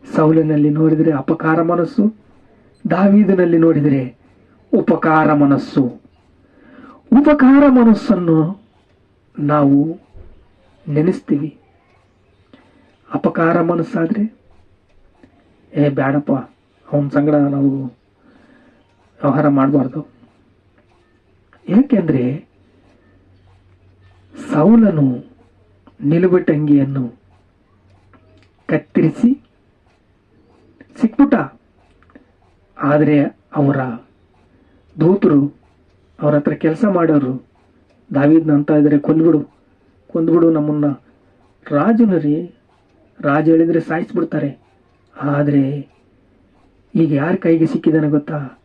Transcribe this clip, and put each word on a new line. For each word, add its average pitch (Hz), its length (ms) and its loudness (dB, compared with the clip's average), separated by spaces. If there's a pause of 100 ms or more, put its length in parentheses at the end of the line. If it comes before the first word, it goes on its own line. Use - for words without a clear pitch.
(160)
ಸೌಲನಲ್ಲಿ 156 540 2
ನೋಡಿದ್ರೆ 156 420 0
ಅಪಕಾರ 160 500 -2
ಮನಸ್ಸು, 175 540 -2 (760)
ದಾವೀದನಲ್ಲಿ 185 680 2
ನೋಡಿದ್ರೆ 143 580 0 (580)
ಉಪಕಾರ 156 600 0
ಮನಸ್ಸು. 139 720 0 (1080)
ಉಪಕಾರ 277 560 4
ಮನಸ್ಸನ್ನು 196 920 2 (800)
ನಾವು 147 600 0 (880)
ನೆನೆಸ್ತೀವಿ. 151 680 -4 (1600)
ಅಪಕಾರ 170 480 0
ಮನಸ್ಸಾದ್ರೆ, 170 760 -4 (1400)
"ಏ 147 140 0
ಬ್ಯಾಡಪ್ಪ, 139 420 -2 (640)
ಅವನ 147 140 0
ಸಂಗಡ 147 280 0
ನಾವು 139 500 -2
ವ್ಯವಹಾರ - 1600 -8
ಮಾಡಬಾರ್ದು." 139 600 0 (1600)
ಏಕೆಂದ್ರೆ 165 760 0 (2000)
ಸೌಲನು 160 680 2 (800)
ನಿಲುಬಟ್ಟಂಗಿಯನ್ನು 147 1120 0 (1500)
ಕತ್ತರಿಸಿ 175 720 -2 (1600)
ಸಿಕ್ಬಿಟ್ಟ. 277 340 0 (1400)
ಆದ್ರೆ 147 460 0 (320)
ಅವರ 139 220 -2 (1200)
ದೂತರು, 156 560 2 (640)
ಅವ್ರ 147 140 0
ಹತ್ರ 147 180 -2
ಕೆಲಸ 160 320 -2
ಮಾಡೋರು, 151 600 0 (680)
"ದಾವೀದ್ನ 151 380 2
ಅಂತ 147 180 0
ಇದ್ರೆ 147 280 2
ಕೊಲ್ಬಿಡು, 160 420 0 (640)
ಕೊಂದ್ಬಿಡು 165 440 0
ನಮ್ಮನ್ನ." 151 340 -2 (840)
ರಾಜನು 196 460 0
ರೀ, 151 360 -4 (680)
ರಾಜ 151 300 0
ಹೇಳಿದ್ರೆ 165 300 2
ಸಾಯಿಸ್ಬಿಡ್ತಾರೆ. 160 800 -6 (640)
ಆದ್ರೆ 143 680 -2 (1080)
ಈಗ 156 180 0
ಯಾರ 151 220 -2
ಕೈಗೆ 160 300 0
ಸಿಕ್ಕಿದಾನೆ 156 440 0
ಗೊತ್ತಾ? 147 560 -6